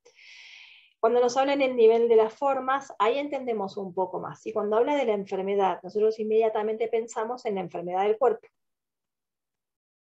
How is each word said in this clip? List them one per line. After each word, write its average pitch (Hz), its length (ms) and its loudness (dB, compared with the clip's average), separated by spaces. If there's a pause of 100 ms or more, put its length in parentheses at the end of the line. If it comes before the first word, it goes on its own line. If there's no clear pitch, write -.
(1000)
Cuando 240 200 4
nos 247 160 2
habla 277 160 2
en 285 80 0
el 254 160 0
nivel 233 320 6
de 226 80 8
las 220 160 4
formas, 269 680 -2
ahí 226 200 2
entendemos 254 580 -6
un 190 160 -10
poco 180 260 -4
más. 170 260 -12
Y - 60 -10
cuando 208 240 -2
habla 277 220 2
de 269 80 0
la 214 80 0
enfermedad, 196 680 -2
nosotros 214 380 -2
inmediatamente 220 680 0
pensamos 233 560 -4
en 208 100 -2
la 190 60 -2
enfermedad 175 420 -4
del 214 140 2
cuerpo, - 280 0 (1600)